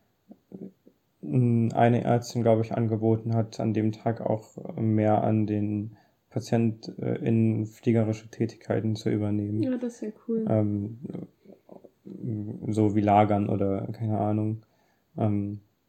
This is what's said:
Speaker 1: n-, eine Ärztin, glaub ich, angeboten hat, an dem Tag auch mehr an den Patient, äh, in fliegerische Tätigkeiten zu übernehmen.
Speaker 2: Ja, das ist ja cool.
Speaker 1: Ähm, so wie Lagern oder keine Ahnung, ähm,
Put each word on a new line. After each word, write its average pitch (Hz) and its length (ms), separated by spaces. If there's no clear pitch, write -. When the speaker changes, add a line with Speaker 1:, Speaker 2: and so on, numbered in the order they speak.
Speaker 1:
n-, 120 500
eine 117 300
Ärztin, 120 400
glaub 113 220
ich, 113 80
angeboten 113 640
hat, 113 260
an 110 140
dem 107 180
Tag 113 280
auch - 360
mehr 107 460
an 110 240
den 104 500
Patient, 117 680
äh, 120 260
in 113 420
fliegerische 110 640
Tätigkeiten 113 680
zu 117 140
übernehmen. 104 520
Speaker 2:
Ja, 254 140
das 240 200
ist - 60
ja 214 60
cool. 226 220
Speaker 1:
Ähm, 104 500
so 107 260
wie 107 60
Lagern 101 480
oder 98 440
keine 107 260
Ahnung, 107 440
ähm, 101 440